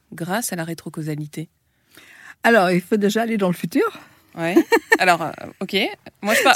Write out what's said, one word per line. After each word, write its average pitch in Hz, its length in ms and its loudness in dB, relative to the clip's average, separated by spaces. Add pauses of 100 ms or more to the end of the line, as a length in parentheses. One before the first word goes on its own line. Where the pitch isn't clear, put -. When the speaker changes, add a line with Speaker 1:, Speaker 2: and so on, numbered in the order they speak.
(120)
Speaker 1:
grâce 185 400 -6
à 185 40 -6
la 165 80 -6
rétrocausalité. 156 840 -8 (960)
Speaker 2:
Alors, 202 260 4
il 180 100 2
faut - 160 -2
déjà 208 260 0
aller 226 140 -2
dans 196 120 0
le 175 40 0
futur. 220 300 -2 (540)
Speaker 1:
Ouais. 170 180 -4
<laughs> - 460 2
Alors, 175 220 4
euh, 151 100 -6 (260)
ok. 196 180 -6 (460)
Moi, 208 120 0
je 539 100 2
pars, - 120 6